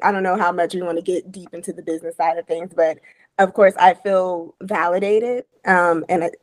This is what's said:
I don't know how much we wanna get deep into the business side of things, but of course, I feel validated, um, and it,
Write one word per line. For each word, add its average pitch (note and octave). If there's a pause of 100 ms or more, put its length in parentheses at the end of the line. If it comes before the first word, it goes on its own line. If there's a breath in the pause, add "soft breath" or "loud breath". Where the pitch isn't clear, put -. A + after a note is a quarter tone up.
I G3+
don't F#3+
know F#3
how F3
much F3
we F3+
wanna E3+
get F3+
deep F3+
into F3
the F3
business E3
side E3
of E3+
things, E3
but D#3+ (400 soft breath)
of F#3+
course, G3
I F3+
feel F#3
validated, G3 (200)
um, F3
and F3+
it, E3+